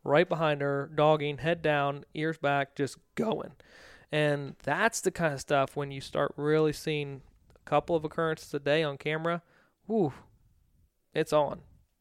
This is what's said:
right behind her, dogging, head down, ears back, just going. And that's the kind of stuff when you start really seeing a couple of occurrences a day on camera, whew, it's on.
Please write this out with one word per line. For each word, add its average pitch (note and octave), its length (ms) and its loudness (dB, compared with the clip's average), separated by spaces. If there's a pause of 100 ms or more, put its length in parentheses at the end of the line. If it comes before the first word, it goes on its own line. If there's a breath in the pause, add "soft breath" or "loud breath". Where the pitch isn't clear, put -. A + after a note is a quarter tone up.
right D3+ 240 4
behind D#3 340 0
her, C#3+ 320 -2
dogging, D3 440 4
head E3 240 -2
down, C#3+ 420 0 (100)
ears D#3 240 -4
back, C#3+ 380 0
just - 220 -2 (180)
going. - 360 -2 (600 loud breath)
And D3 520 0
that's F#3+ 380 0
the - 100 0
kind E3 220 0
of C3+ 80 -8
stuff C3+ 340 2
when C#3+ 160 -4
you C3+ 100 -10
start - 340 -2
really D3+ 380 2
seeing C#3+ 480 -6 (340)
a - 140 -16
couple D3+ 260 2
of D#3 100 0
occurrences D#3+ 480 -4
a D3 60 -2
day C#3+ 240 2
on C#3 140 -4
camera, D#3+ 440 -4 (460 soft breath)
whew, F#3+ 260 2 (1000)
it's D#3 180 -2
on. D3+ 280 2 (400)